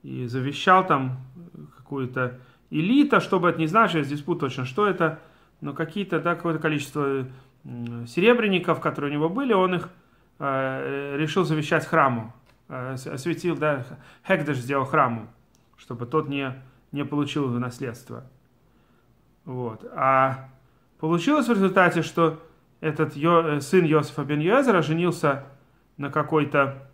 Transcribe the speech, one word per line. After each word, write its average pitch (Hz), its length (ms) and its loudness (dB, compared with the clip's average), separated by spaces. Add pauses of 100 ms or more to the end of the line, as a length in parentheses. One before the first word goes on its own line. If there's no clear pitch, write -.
И 131 220 -10
завещал 143 600 2
там 135 320 0 (600)
какую-то 127 600 -6 (300)
элиту, 220 520 4
что 190 180 0
бы 170 100 4
это 170 100 -2
ни 160 80 0
значило, 170 360 2
здесь 147 180 -6
пут 165 180 -4
точно, 131 260 -4
что 208 220 0
это, 170 320 0 (420)
но 147 120 -10
какие-то, 170 460 -4
да, 170 160 0
какое-то 165 240 -4
количество, 143 680 -4 (400)
м, 117 420 -10
серебряников, 190 760 2
которые 143 300 -2
у - 20 -4
него 151 160 0
были, 240 240 0
он 185 220 2
их, - 140 -6 (500)
э, 135 760 -4
решил 156 280 0
завещать 151 400 0
храму. 123 480 0 (340)
Э, 131 280 -10
ос-, 131 120 -12
осветил, 160 480 -4
да, 139 280 -2
х-, - 140 -14 (300)
хекдеш 151 300 0
сделал 131 260 -2
храму, 123 440 0 (500)
чтобы 120 280 -12
тот 147 220 -2
не, 139 260 -6 (380)
не 143 140 -4
получил 143 420 -2
в 120 100 -2
наследство. 120 680 -8 (1200)
Вот. 123 400 -10 (100)
А 131 540 2 (500)
получилось 226 480 2
в 240 40 0
результате, 185 500 4
что 156 420 0 (380)
этот 156 340 -2
Йо-, 160 420 4
э, 139 40 -2
сын 175 240 4
Йосифа 147 400 2
бен 151 160 -2
Йоэзера 214 400 4
женился 156 640 0 (500)
на 139 140 -6
какой-то 143 840 0